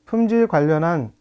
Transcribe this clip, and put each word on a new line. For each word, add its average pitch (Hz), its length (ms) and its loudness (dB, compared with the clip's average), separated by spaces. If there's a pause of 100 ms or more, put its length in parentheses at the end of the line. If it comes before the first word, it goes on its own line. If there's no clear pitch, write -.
품질 226 420 0
관련한 156 640 0 (100)